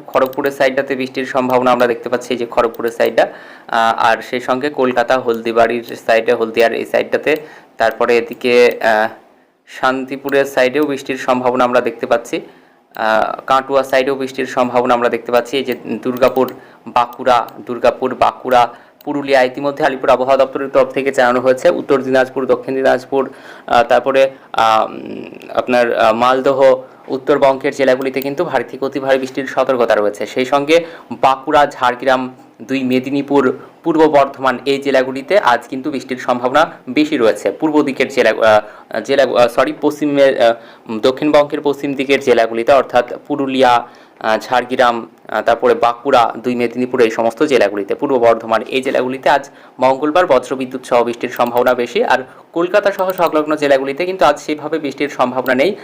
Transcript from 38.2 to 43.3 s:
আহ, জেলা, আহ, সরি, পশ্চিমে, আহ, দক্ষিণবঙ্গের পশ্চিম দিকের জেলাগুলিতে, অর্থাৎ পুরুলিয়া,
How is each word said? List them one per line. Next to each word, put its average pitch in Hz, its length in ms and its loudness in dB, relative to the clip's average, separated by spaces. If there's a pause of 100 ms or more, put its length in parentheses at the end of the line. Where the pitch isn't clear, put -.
আহ, 110 760 0
জেলা, 135 160 2
আহ, 120 240 2
সরি, 135 340 0
পশ্চিমে, 147 440 2
আহ, 117 280 4 (520)
দক্ষিণবঙ্গের 147 560 2
পশ্চিম 143 320 -4
দিকের 135 260 -2
জেলাগুলিতে, 117 540 2
অর্থাৎ 123 320 2 (220)
পুরুলিয়া, 131 460 2 (460)